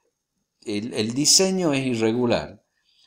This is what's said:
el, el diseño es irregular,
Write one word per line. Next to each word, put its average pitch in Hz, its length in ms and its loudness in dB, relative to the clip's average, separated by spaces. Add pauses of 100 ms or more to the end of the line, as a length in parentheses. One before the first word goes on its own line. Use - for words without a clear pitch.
(600)
el, 104 320 -6
el 113 220 -4
diseño 180 580 2
es 135 140 -2
irregular, 113 760 0 (440)